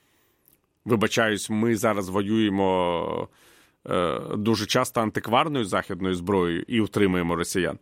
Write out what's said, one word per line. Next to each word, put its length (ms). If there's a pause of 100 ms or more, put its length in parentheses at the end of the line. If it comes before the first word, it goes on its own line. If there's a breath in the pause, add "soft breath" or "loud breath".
(840)
Вибачаюсь, 640
ми 260
зараз 340
воюємо, 1160 (640 soft breath)
е, 300 (160)
дуже 300
часто 360
антикварною 640
західною 500
зброєю 520
і 140
утримуємо 540
росіян. 460